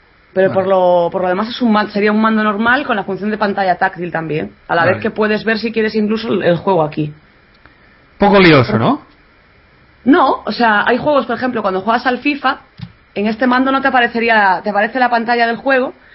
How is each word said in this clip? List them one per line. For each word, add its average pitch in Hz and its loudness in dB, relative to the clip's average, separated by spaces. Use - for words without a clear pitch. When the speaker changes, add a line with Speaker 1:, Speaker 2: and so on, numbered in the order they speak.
Speaker 1:
Pero 190 4
Speaker 2:
Vale. 190 0
Speaker 1:
por 185 0
lo, 180 4
por 185 -4
lo 180 -2
demás 196 -2
es 240 -8
un 226 2
man-, 208 2
sería 208 0
un 214 2
mando 220 2
normal 226 0
con 240 -2
la 196 -4
función 196 -6
de 214 -4
pantalla 196 0
táctil 180 -4
también. 160 -6
A 170 -2
la 170 4
Speaker 2:
Vale. 180 2
Speaker 1:
vez - -10
que 220 -2
puedes 214 -2
ver 220 0
si 226 -6
quieres 220 -2
incluso 214 -2
el, 214 0
el 175 2
juego 185 0
aquí. 151 -4
Speaker 2:
Poco 202 4
lioso, 147 4
¿no? 190 0
Speaker 1:
No, 269 2
o 214 -6
sea, 214 2
hay 240 2
juegos, 262 0
por 233 -4
ejemplo, 233 -4
cuando 190 -2
juegas 226 -2
al 247 -2
fifa, 285 -4
en 202 -2
este 226 -2
mando 262 2
no 269 0
te 269 0
aparecería, 233 2
te 214 -6
aparece 208 -2
la 247 0
pantalla 233 0
del 233 -2
juego, 262 -2